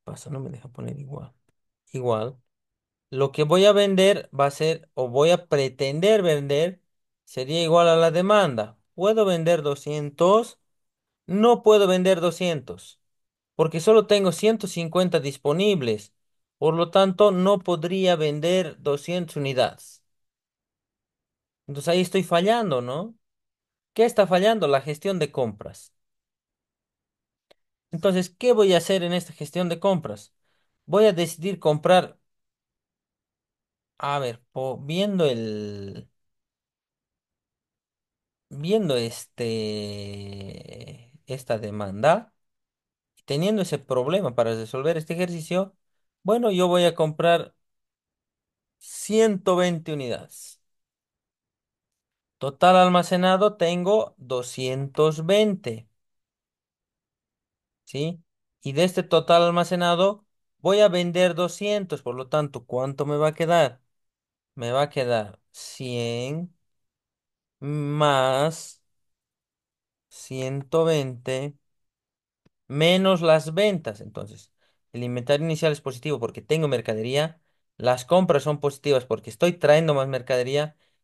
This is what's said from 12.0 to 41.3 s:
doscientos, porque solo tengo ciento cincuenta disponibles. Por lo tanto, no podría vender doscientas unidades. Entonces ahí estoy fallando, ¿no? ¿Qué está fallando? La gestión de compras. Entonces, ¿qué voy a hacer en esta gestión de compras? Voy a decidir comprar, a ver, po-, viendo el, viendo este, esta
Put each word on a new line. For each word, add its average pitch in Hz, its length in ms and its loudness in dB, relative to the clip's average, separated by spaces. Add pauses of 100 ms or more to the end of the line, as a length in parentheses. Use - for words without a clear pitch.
doscientos, 165 800 -4 (540)
porque 160 260 0
solo 214 260 6
tengo 196 260 2
ciento 214 340 0
cincuenta 175 540 -2
disponibles. 143 920 -2 (440)
Por 160 160 2
lo 170 160 0
tanto, 196 400 4
no 190 280 2
podría 180 580 0
vender 156 640 -2
doscientas 160 560 -6
unidades. 135 640 -4 (1600)
Entonces 143 220 -8
ahí 180 120 2
estoy 180 220 0
fallando, 180 580 0
¿no? 156 340 -10 (800)
¿Qué 226 120 2
está 220 220 2
fallando? 185 400 2
La 139 140 2
gestión 156 380 -6
de 151 120 -4
compras. - 640 -8 (2000)
Entonces, 180 380 -2
¿qué 247 240 0
voy 202 200 4
a 170 40 6
hacer 180 260 0
en 175 100 -4
esta 170 200 -6
gestión 175 360 -6
de 170 100 -6
compras? 160 540 -4 (520)
Voy 196 200 4
a 208 80 6
decidir 170 460 -4
comprar, 160 580 2 (1800)
a 143 220 -4
ver, 123 220 -6 (100)
po-, 131 260 -8
viendo 180 480 -2
el, 107 840 -6 (2500)
viendo 160 480 -2
este, 104 2250 -10 (140)
esta 127 340 -6